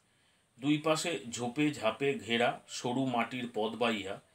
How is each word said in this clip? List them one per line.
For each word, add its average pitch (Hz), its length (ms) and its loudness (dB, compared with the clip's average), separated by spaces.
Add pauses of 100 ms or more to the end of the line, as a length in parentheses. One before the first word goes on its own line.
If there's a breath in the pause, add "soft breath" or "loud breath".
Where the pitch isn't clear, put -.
(600 soft breath)
দুই 147 180 2
পাশে 156 420 0 (100)
ঝোপে 123 440 0
ঝাপে 139 400 0
ঘেরা 117 540 2
সরু 131 380 -2
মাটির 120 480 -2
পথ 110 220 -2
বাইয়া 107 460 -2 (140 soft breath)